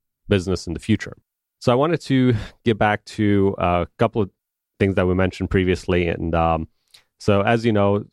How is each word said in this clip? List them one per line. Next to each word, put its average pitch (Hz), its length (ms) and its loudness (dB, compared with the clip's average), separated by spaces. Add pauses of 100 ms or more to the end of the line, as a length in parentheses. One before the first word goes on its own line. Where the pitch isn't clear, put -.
(280)
business 92 380 0
in 85 80 -6
the 78 60 -10
future. - 360 -4 (440)
So 131 100 0
I 123 60 4
wanted 151 260 0
to 127 320 2 (300)
get 113 120 2
back 107 280 0
to 101 540 0
a 87 280 0 (120)
couple 113 220 0
of 92 100 -2 (500)
things 98 160 2
that 92 100 2
we 90 80 2
mentioned 92 340 -2
previously. 90 600 0
And, 82 260 -4
um, 82 320 0 (540)
so 101 220 2
as 117 220 0
you 117 80 2
know, 101 400 0